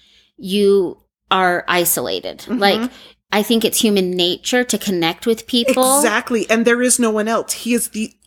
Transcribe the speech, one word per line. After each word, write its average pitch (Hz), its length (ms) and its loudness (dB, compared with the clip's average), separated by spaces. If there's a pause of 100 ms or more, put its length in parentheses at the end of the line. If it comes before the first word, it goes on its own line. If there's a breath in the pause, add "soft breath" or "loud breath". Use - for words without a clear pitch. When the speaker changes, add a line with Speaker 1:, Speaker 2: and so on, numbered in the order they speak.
(380 soft breath)
Speaker 1:
you 196 580 2 (340)
are 180 380 0
isolated. 123 720 -2
Speaker 2:
Mm-hmm. - 200 -6
Speaker 1:
Like, 202 320 2 (420 loud breath)
I 202 120 2
think 226 200 2
it's - 160 -2
human 196 300 2
nature 180 540 -2
to 233 120 -4
connect 175 480 -4
with 226 220 -2
people. 254 540 2
Speaker 2:
Exactly. 226 500 -2
And 226 160 2
there 240 160 4
is 247 160 2
no 226 140 2
one 214 160 -2
else. 220 240 -2
He 233 220 -4
is - 160 -2
the 214 220 -8 (140)